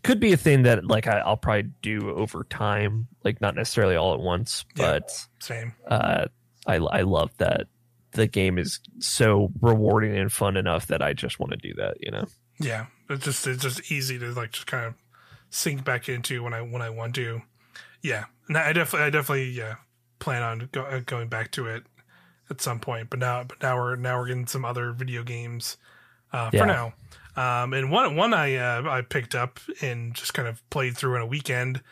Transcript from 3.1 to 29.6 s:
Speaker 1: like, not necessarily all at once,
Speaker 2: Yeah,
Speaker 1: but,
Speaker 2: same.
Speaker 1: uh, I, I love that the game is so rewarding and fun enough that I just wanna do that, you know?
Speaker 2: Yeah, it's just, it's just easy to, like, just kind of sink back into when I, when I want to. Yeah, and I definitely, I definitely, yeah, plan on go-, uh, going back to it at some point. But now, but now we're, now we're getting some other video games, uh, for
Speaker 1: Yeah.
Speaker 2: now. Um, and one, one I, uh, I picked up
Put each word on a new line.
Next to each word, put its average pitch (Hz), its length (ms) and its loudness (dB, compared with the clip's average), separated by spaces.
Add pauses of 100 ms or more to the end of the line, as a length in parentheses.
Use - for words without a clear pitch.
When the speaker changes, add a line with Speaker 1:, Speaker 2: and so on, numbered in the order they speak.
Speaker 1:
like, 110 180 0
not 104 140 0
necessarily 95 400 2
all 82 180 4
at 65 60 -2
once, 90 460 -2 (100)
Speaker 2:
Yeah, 143 80 0 (160)
Speaker 1:
but, - 280 -10 (120)
Speaker 2:
same. 117 340 -10 (140)
Speaker 1:
uh, - 380 2 (420)
I, 92 80 4
I 82 260 2
love 87 360 2
that - 300 2 (440)
the 110 160 4
game 95 320 2
is - 200 -4 (200)
so 101 520 4 (100)
rewarding 107 560 4
and 98 140 0
fun 98 260 0
enough 85 300 0
that 76 140 0
I 71 120 0
just - 260 -6
wanna - 180 -4
do - 180 -10
that, 50 260 -4
you - 100 -8
know? 52 140 -4 (340)
Speaker 2:
Yeah, 117 260 -4 (240)
it's 139 160 -6
just, 139 220 -2
it's 127 160 -4
just 127 280 -6
easy 135 280 -4
to, 120 140 -8
like, 120 180 -6
just - 160 -10
kind 123 180 -4
of 117 80 -8 (560)
sink 139 340 -4
back 127 240 -2
into 123 360 -6
when 120 100 -6
I, 117 80 -6
when 120 220 -8
I 113 80 -6
want 113 240 -6
to. 117 260 -4 (640)
Yeah, 110 220 -4 (220)
and 156 100 0
I 151 160 2
definitely, 151 340 2
I - 20 2
definitely, 139 420 0
yeah, 110 240 -8 (440)
plan 123 240 -2
on 117 280 -4
go-, 131 120 -4
uh, 131 160 -6
going 120 300 -6
back 113 240 -6
to 127 120 -6
it 113 180 -8 (680)
at 131 120 -8
some 117 180 -2
point. 113 300 -6
But 127 100 -4
now, 123 260 0
but - 180 -14
now 127 140 2
we're, 123 180 -2
now 123 240 -2
we're 123 80 -4
getting 123 200 -4
some 131 180 -4
other 120 260 -4
video 123 320 -6
games, 120 540 -8 (560)
uh, 120 180 -2
for 131 60 4
Speaker 1:
Yeah. 143 80 8
Speaker 2:
now. 123 280 2 (420)
Um, 123 380 0
and 135 160 0
one, 185 260 2
one 208 180 4
I, 139 240 2
uh, 123 300 0
I 131 140 0
picked 123 320 -4
up 123 260 -4 (220)